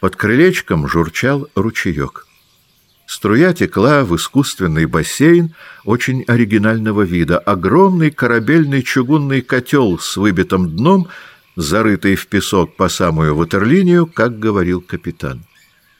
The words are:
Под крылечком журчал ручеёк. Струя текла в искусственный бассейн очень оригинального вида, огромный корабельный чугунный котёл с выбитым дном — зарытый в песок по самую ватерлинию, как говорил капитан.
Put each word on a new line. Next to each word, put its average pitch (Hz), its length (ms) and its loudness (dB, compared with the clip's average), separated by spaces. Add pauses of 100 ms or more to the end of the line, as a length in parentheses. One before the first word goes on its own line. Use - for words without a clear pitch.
Под 95 160 -2
крылечком 110 720 0
журчал 120 680 -2
ручеёк. 92 720 -4 (800)
Струя 147 480 0
текла 127 500 2
в 87 100 0
искусственный 82 720 -2
бассейн 160 680 2 (300)
очень 123 400 -2
оригинального 110 800 0
вида, 87 360 0
огромный 151 720 2
корабельный 135 720 0
чугунный 135 580 0
котёл 123 580 0
с - 180 -8
выбитым 92 600 0
дном — 175 320 2 (480)
зарытый 101 580 0
в - 120 -6
песок 95 500 -2
по 92 120 0
самую 80 460 0
ватерлинию, 156 720 2
как 117 320 -2
говорил 92 420 -2
капитан. 80 640 -10 (560)